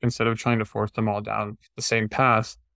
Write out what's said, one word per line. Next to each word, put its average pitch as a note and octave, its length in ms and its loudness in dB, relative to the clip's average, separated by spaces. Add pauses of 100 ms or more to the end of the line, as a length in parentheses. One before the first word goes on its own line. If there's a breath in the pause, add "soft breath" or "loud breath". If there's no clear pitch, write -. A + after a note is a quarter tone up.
instead A#2 240 0
of A2+ 140 0
trying A#2+ 180 2
to G#2+ 80 -2
force G#2+ 260 -4
them A2+ 160 -2
all G#2 140 -2
down G#2+ 360 -6 (180)
the - 80 -10
same G#2+ 260 0
path A#2+ 480 2 (180)